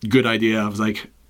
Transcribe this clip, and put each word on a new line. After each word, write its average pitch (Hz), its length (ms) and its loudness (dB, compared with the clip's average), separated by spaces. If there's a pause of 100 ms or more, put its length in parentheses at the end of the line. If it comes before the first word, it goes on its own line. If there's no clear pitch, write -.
"Good 123 180 4
idea," 110 360 0
I 104 60 -2
was 101 100 -8
like, 107 300 -4 (220)